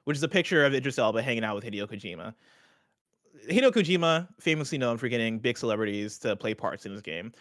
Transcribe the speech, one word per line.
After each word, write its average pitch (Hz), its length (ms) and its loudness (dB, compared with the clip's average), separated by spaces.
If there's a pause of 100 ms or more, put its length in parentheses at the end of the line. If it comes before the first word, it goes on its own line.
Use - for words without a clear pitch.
which 147 120 -2
is 139 80 -8
a 151 40 0
picture 160 380 4
of 139 80 2
Idris 131 240 -2
Elba 110 240 2
hanging 117 220 -2
out 107 100 -4
with 101 100 -8
Hideo 104 220 -8
Kojima. 98 480 -12 (1120)
Hideo 240 220 6
Kojima, 170 560 4 (140)
famously 156 380 0
known 120 200 0
for 131 80 -4
getting 113 320 0
big 120 180 -2
celebrities 107 600 -2
to 110 160 -2
play 110 180 -4
parts 101 320 -8
in 101 60 -12
his 101 100 -12
game. 87 300 -10 (100)